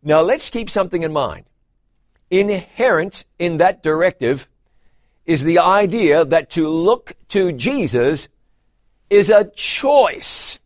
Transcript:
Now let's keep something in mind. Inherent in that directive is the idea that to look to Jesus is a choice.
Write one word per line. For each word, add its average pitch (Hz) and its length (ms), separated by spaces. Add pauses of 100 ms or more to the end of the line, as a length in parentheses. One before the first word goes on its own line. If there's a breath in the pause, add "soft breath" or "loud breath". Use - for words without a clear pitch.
Now 151 180
let's 240 280
keep 226 200
something 180 320
in 160 100
mind. 127 340 (840)
Inherent 196 960 (140)
in 170 180
that 185 260
directive 156 640 (800)
is 151 180
the 165 160
idea 180 640
that 156 280
to 156 180
look 175 460 (140)
to 185 220
Jesus 139 760 (800)
is 202 200
a 208 160 (100)
choice. - 1120